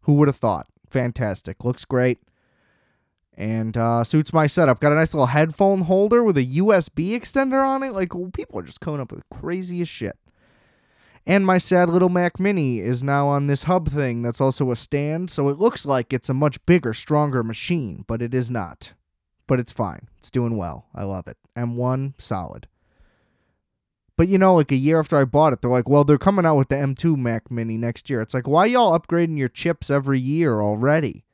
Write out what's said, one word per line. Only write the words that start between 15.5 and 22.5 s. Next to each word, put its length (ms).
looks 280
like 260
it's 180
a 40
much 320
bigger, 280
stronger 480
machine, 640
but 160
it 120
is 180
not. 420
But 120
it's 120
fine. 360
It's 120
doing 280
well. 360
I 100
love 240
it. 100
M 220
one, 420
solid. 480